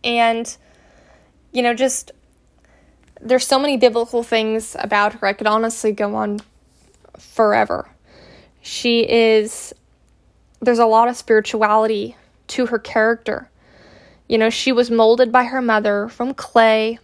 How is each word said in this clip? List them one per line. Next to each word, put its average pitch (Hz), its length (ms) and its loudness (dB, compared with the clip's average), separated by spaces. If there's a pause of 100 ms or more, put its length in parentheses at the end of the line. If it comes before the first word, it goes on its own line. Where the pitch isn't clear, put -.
And, 233 540 -2 (960)
you 254 80 -2
know, 240 140 0
just, 254 380 -4 (1080)
there's 254 260 -2
so 269 120 0
many 277 180 -2
biblical 233 460 0
things 220 560 -4
about 208 340 0
her. 214 140 -6
I 202 80 0
could 214 120 -6
honestly 220 460 -2
go 208 220 -4
on 214 260 -6 (800)
forever. - 680 0 (760)
She 233 380 -2 (100)
is, 220 640 0 (840)
there's 233 180 2
a 233 80 6
lot 226 220 4
of 247 100 -6
spirituality 220 1000 0 (320)
to 247 180 -2
her 233 120 -4
character. 226 720 -2 (760)
You 233 100 0
know, 220 100 2
she 262 240 -2
was 240 180 0
molded 226 420 4
by 247 120 4
her 254 160 -4
mother 214 480 -2
from 247 240 -8
clay 226 720 0